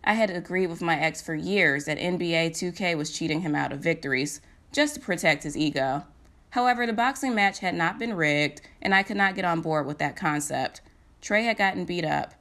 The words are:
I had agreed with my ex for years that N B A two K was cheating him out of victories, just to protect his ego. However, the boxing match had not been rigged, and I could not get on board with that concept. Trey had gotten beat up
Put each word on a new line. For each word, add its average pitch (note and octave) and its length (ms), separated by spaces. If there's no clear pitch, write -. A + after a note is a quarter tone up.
I G#3 100
had A3 160
agreed F3+ 380
with E3 140
my E3+ 160
ex D#3+ 220
for E3 140
years D#3 500
that D3+ 140
N F3+ 180
B E3+ 180
A E3 160
two F3 220
K F3 220
was D3 160
cheating D#3+ 300
him D#3 140
out C#3 180
of C#3 80
victories, C#3+ 600
just D4 220
to - 60
protect E3+ 420
his D3 140
ego. C#3+ 480
However, B3 360
the A#3 60
boxing B3+ 420
match G3 240
had F#3 160
not E3+ 240
been - 160
rigged, D3 460
and G3 140
I G3 80
could G3+ 140
not G3 180
get F#3+ 100
on E3+ 160
board D#3 260
with D3 120
that D3 180
concept. D3 640
Trey G#3+ 240
had A3+ 140
gotten F#3+ 260
beat F3 200
up D3 360